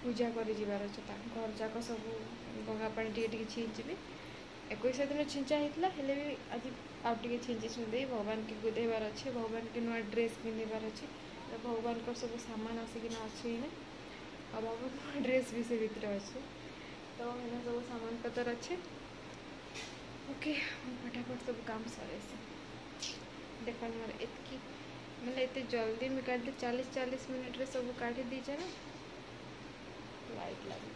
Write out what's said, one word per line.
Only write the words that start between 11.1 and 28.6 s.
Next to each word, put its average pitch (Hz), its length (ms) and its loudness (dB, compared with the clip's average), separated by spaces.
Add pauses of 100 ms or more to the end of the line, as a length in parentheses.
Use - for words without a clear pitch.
ତ 226 220 -4
ଭଗବାନଙ୍କର 233 500 2
ସବୁ 240 240 -2
ସାମାନ 226 420 -2
ଆସିକିନା 226 440 -2
ଅଛି 220 260 -2
ଏଇନେ, 233 200 2 (840)
ଆଉ 220 80 0
ବାବାଙ୍କ 226 320 0
ନୂଆ 285 300 0
ଡ୍ରେସ୍ 254 300 8
ବି 233 100 2
ସେ 233 140 4
ଭିତରେ 214 300 2
ଅଛି। 202 300 0 (800)
ତ - 40 -10
ଏଇନେ 240 440 0
ସବୁ 240 160 2
ସାମାନ 233 320 -2 (100)
ପତ୍ର 240 280 2
ଅଛି। 240 220 0 (1600)
ଓକେ, 277 220 0 (340)
ମୁଁ 247 180 -2
ଫଟାଫଟ 240 420 -2
ସବୁ 233 220 0
କାମ 220 200 -2
ସରେଇସି। - 480 -6 (1300)
ଦେଖନ୍ତୁ 233 320 -2
ମୋର 226 140 -2 (100)
ଏତିକି - 360 -6 (640)
ମାନେ 254 220 2
ଏତେ 262 220 4
ଜଲ୍ଦି 226 460 4
ମୁଁ 262 140 2
କାଟିଲି, 247 360 2
ଚାଳିଶ 247 340 2
ଚାଳିଶ 254 360 2
ମିନିଟ୍ରେ 254 360 0
ସବୁ 247 340 0
କାଟି 240 240 2
ଦେଇଛେ 262 340 0
ନା। 349 120 0 (1600)